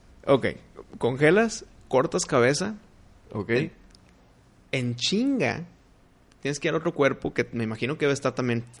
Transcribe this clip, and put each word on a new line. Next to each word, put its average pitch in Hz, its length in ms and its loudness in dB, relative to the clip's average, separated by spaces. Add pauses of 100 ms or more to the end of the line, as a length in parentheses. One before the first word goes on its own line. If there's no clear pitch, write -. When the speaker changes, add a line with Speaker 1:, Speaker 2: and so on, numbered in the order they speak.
(260)
Speaker 1:
Ok, 123 220 4 (500)
congelas, 151 680 2 (220)
cortas 143 380 2
cabeza. 139 500 2 (560)
Speaker 2:
Ok. 104 180 -6
Speaker 1:
En, 135 220 0 (1000)
en 120 240 -2
chinga, 180 720 -2 (760)
tienes 143 180 -6
que - 80 -2
ir 151 60 0
a 165 40 0
otro 165 160 -4
cuerpo 135 400 0
que - 200 0
me 117 100 -2
imagino 117 340 -4
que 151 80 0
debe 139 80 4
estar 135 220 -2
también 120 300 -2 (160)